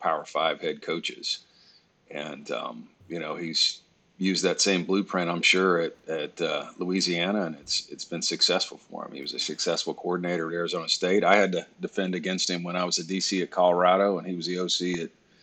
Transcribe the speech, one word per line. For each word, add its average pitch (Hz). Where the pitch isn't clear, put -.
Power 78
Five 76
head 76
coaches. -
And, 73
um, 62
you 82
know, 78
he's 82
used 92
that 87
same 92
blueprint, 92
I'm 85
sure, 92
at, 82
at, 78
uh, 73
Louisiana, 90
and 78
it's, -
it's -
been 85
successful -
for -
him. -
He 69
was -
a -
successful 80
coordinator 87
at 85
Arizona 85
State. 92
I 92
had 98
to 85
defend 92
against 90
him 87
when 87
I 90
was 87
a 87
D 92
C 90
at 80
Colorado, 90
and -
he 92
was 82
the 90
O 90
C 90
at 78